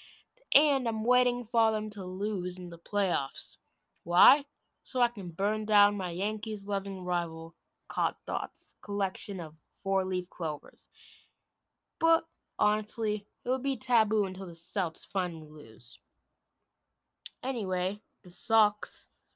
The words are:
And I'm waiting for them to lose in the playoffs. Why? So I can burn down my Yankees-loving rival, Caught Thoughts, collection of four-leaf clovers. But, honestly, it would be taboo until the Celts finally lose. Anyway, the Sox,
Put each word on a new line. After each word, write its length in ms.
And 360
I'm 160
waiting 440
for 220
them 200
to 120
lose 560
in 100
the 80
playoffs. 760
Why? 400
So 160
I 80
can 220
burn 340
down 320
my 140
Yankees-loving 960
rival, 500
Caught 300
Thoughts, 540
collection 580
of 160
four-leaf 480
clovers. 600
But, 280
honestly, 640
it 40
would 140
be 140
taboo 480
until 220
the 60
Celts 580
finally 360
lose. 500
Anyway, 600
the 80
Sox, 800